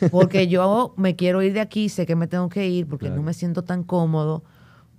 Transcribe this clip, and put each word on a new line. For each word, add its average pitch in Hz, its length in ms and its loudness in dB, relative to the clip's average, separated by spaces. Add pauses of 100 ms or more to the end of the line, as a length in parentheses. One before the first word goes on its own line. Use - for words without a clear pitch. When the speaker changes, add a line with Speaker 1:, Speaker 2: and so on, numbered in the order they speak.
Speaker 1:
<laughs> 180 120 4
Speaker 2:
Porque 185 340 4
yo 190 500 2
me 185 200 0
quiero 180 260 2
ir 196 100 2
de 208 80 -2
aquí, 214 280 -2
sé 175 180 -4
que 165 80 0
me 165 140 0
tengo 180 200 -2
que 190 200 -2
ir 180 180 -2
porque 143 200 -8
Speaker 1:
Claro. 135 140 -4
Speaker 2:
no 151 60 -4
me 170 80 -4
siento 175 300 -4
tan 180 180 -4
cómodo, 160 640 0 (540)